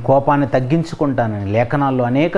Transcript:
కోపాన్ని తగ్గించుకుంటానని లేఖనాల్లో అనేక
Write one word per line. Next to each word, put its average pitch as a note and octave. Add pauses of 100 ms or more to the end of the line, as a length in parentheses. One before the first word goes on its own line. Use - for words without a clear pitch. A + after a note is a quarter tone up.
కోపాన్ని C#3+
తగ్గించుకుంటానని B2+
లేఖనాల్లో C3
అనేక D#3+